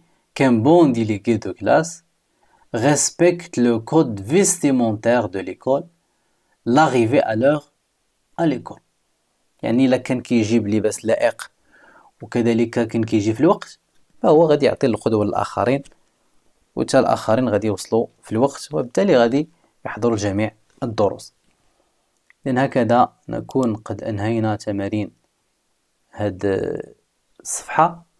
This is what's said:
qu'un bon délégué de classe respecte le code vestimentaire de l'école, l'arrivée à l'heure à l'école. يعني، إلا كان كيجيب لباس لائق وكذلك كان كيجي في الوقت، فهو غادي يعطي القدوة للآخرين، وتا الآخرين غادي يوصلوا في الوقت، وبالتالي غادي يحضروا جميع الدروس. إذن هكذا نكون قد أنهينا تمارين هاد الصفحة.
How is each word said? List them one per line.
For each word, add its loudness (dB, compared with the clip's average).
qu'un 4
bon 6
délégué 0
de -6
classe -2
respecte 0
le 2
code 0
vestimentaire 0
de -8
l'école, -4
l'arrivée 2
à -4
l'heure 0
à -2
l'école. -4
يعني، 2
إلا 2
كان -4
كيجيب 0
لباس -2
لائق -2
وكذلك 0
كان -2
كيجي 0
في -6
الوقت، 0
فهو 6
غادي 2
يعطي 0
القدوة 0
للآخرين، -2
وتا 2
الآخرين 0
غادي 0
يوصلوا -2
في -12
الوقت، -2
وبالتالي 0
غادي 2
يحضروا -2
جميع -4
الدروس. -4
إذن -2
هكذا 2
نكون -2
قد -12
أنهينا -2
تمارين -6
هاد -6
الصفحة. -2